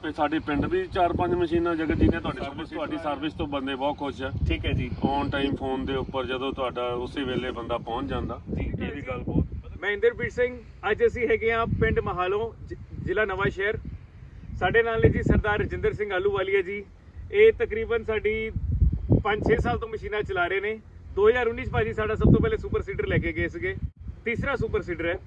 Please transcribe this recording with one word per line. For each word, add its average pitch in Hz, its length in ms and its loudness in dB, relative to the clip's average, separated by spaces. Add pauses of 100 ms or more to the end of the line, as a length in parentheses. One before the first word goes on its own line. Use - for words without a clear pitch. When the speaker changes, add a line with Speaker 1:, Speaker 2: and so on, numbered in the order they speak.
Speaker 1:
ਤੇ 156 100 -4
ਸਾਡੇ 151 260 0
ਪਿੰਡ 143 260 0
ਵੀ 180 220 0
ਚਾਰ 175 260 2
ਪੰਜ 175 220 0
ਮਸ਼ੀਨਾਂ 170 420 2
ਜਗਤ 160 180 0
ਜੀਤ 330 200 6
ਨੇ 339 60 -2
ਤੁਹਾਡੀ - 180 -6
Speaker 2:
ਸਰਵਿਸ 285 160 -8
Speaker 1:
ਸਰਵਿਸ, 311 160 -10
ਤੁਹਾਡੀ 302 280 -6
ਸਰਵਿਸ 147 340 -4
ਤੋਂ 165 140 -4
ਬੰਦੇ 139 280 -4
ਬਹੁਤ 139 220 -2
ਖੁਸ਼ 139 260 -6
ਆ। 135 80 -4 (180)
Speaker 2:
ਠੀਕ 160 180 0
ਹੈ 156 60 0
ਜੀ। - 180 0 (160)
Speaker 1:
On 143 220 2
time 139 280 0
ਫੋਨ 131 280 -2
ਦੇ 135 100 -2
ਉੱਪਰ 131 320 -2
ਜਦੋਂ 131 260 -2
ਤੁਹਾਡਾ 123 360 -4
ਉਸੇ 123 340 -4
ਵੇਲੇ 127 280 -2
ਬੰਦਾ 117 280 -4
ਪਹੁੰਚ 120 320 -4
ਜਾਂਦਾ। 120 300 -4 (140)
Speaker 2:
ਜੀ। - 100 -2
Speaker 1:
ਇਹ - 280 -4
ਵੀ 285 100 -8
ਗੱਲ 254 200 -6
ਬਹੁਤ - 240 2 (340)
Speaker 2:
ਮੈਂ 196 100 0
ਇੰਦਰਪ੍ਰੀਤ 214 420 2
ਸਿੰਘ, 247 240 0 (340)
ਅੱਜ 220 160 4
ਅਸੀਂ 226 220 2
ਹੈਗੇ 220 240 2
ਹਾਂ 233 140 2
ਪਿੰਡ 220 340 2
ਮਹਾਲੋਂ, 202 680 -2
ਜ-, - 360 -12
ਜ਼ਿਲ੍ਹਾ 185 200 0
ਨਵਾਂ 196 260 0
ਸ਼ਹਿਰ। 202 280 -2 (800)
ਸਾਡੇ 202 240 4
ਨਾਲ 226 180 2
ਨੇ 226 80 10
ਜੀ 233 140 4
ਸਰਦਾਰ 208 360 4
ਰਜਿੰਦਰ 185 340 -2
ਸਿੰਘ 202 200 -4
ਆਲੂਵਾਲੀਆ 196 500 2
ਜੀ। 196 220 -6 (480)
ਇਹ 214 200 10
ਤਕਰੀਬਨ 220 520 -2
ਸਾਡੀ 220 460 0 (720)
ਪੰਜ 208 180 0
ਛੇ 226 140 4
ਸਾਲ 240 220 0
ਤੋਂ 226 100 -6
ਮਸ਼ੀਨਾਂ 208 340 -4
ਚਲਾ 180 240 0
ਰਹੇ 190 140 -2
ਨੇ। 214 200 -6 (340)
ਦੋ 202 140 6
ਹਜ਼ਾਰ 240 200 4
ਉੱਨੀ 240 160 -4
'ਚ - 60 -6
ਭਾਜੀ 226 220 0
ਸਾਡਾ 214 220 -2
ਸਭ 214 100 0
ਤੋਂ 220 160 8
ਪਹਿਲੇ 220 160 2
ਸੁਪਰ 196 260 -2
ਸੀਡਰ 196 240 -4
ਲੈ 175 120 2
ਕੇ 165 140 -2
ਗਏ 165 160 -2
ਸੀਗੇ। 175 280 -6 (480)
ਤੀਸਰਾ 233 320 -2
ਸੁਪਰ 220 260 -2
ਸੀਡਰ 165 240 -4
ਹੈ। 180 200 -2